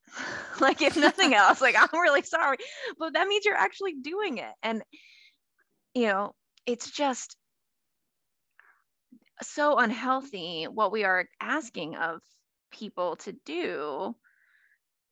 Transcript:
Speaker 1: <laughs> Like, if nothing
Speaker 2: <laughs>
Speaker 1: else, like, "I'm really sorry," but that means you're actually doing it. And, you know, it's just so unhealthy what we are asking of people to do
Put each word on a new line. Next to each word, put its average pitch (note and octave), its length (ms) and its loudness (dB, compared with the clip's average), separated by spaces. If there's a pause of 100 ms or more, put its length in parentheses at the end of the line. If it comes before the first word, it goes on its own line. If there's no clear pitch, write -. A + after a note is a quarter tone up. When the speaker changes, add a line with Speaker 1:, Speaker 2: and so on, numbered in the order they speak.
Speaker 1:
<laughs> - 160 -12 (380)
Like, C4 200 4
if D4+ 160 2
nothing D4+ 360 6
Speaker 2:
<laughs> - 20 4
Speaker 1:
else, G3+ 260 8
like, B3+ 180 4
"I'm E4 220 4
really D4 200 4
sorry," D#4 360 -2 (400)
but D#4+ 160 -6
that F4 160 0
means G4+ 160 0
you're G4+ 100 2
actually - 380 -2
doing D4 460 -6
it. A2+ 120 -10 (100)
And, A3+ 220 -2 (1120)
you A#3 140 0
know, G3+ 280 -2 (300)
it's - 260 -6
just - 460 -2 (2000)
so D4 360 0
unhealthy A3+ 880 -2
what G3 260 -2
we G#3+ 140 -2
are F3+ 240 0 (100)
asking A3+ 560 -6
of E3 240 -8 (540)
people F3+ 440 -8
to G3 160 -14 (120)
do F3+ 720 -6 (960)